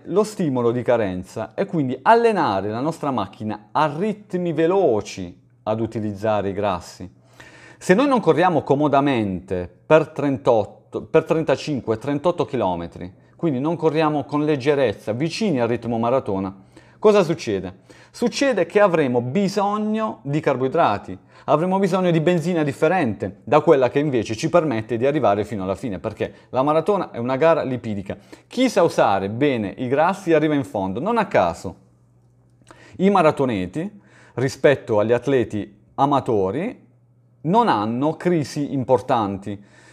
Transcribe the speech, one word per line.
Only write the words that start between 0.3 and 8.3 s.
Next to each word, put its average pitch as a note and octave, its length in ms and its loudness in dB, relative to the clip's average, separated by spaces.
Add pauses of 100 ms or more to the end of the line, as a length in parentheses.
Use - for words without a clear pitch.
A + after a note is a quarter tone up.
di B2 100 -2
carenza G#2+ 720 -2
e G3 140 -4
quindi C3+ 340 -2
allenare F3+ 680 2
la A2 100 -6
nostra D3 320 -4
macchina G#2+ 600 -6
a D3 240 0
ritmi F3+ 580 -4
veloci C#3 840 0 (220)
ad A2+ 180 -4
utilizzare G#2+ 720 -4
i G2 40 -4
grassi. F#2 540 -6 (680)
Se - 160 2
noi C4 140 4
non C4 120 2
corriamo D#3+ 440 2